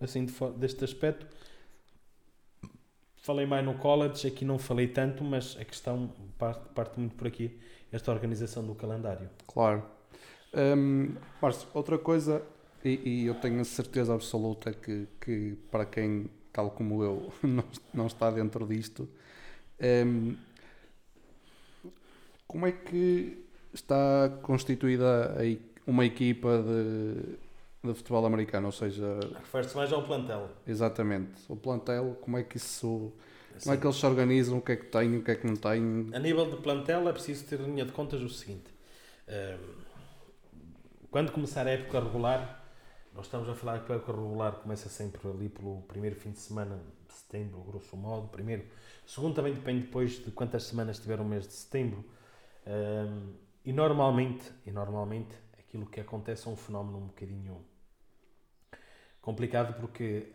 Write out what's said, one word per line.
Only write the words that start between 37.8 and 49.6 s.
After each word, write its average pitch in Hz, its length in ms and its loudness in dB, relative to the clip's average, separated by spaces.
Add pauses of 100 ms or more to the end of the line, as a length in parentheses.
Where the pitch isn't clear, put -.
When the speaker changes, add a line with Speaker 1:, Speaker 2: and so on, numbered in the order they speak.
Speaker 1:
de 127 80 -6
contas 143 300 -4
o 120 60 -4
seguinte. - 440 -12 (560)
Hum, 92 460 -8 (1400)
quando 151 220 0
começar 139 340 -2
a 131 40 2
época 131 300 0
regular, 120 640 -2 (500)
nós 98 120 -12
estamos 120 220 -6
a 117 60 -4
falar 117 300 -6
que - 60 -8
a 120 60 0
época 117 160 -4
regular 107 440 -2
começa 107 320 -8
sempre 101 400 -10
ali 98 200 -6
pelo 98 340 -10
primeiro 101 340 -6
fim - 140 -12
de 101 80 -12
semana 101 400 -8 (300)
de - 60 -20
setembro, 101 480 -10
grosso 98 340 -12
modo, 107 320 -6
primeiro. 107 360 -6 (420)
Segundo 156 280 -4
também 143 200 0
depende 127 280 -2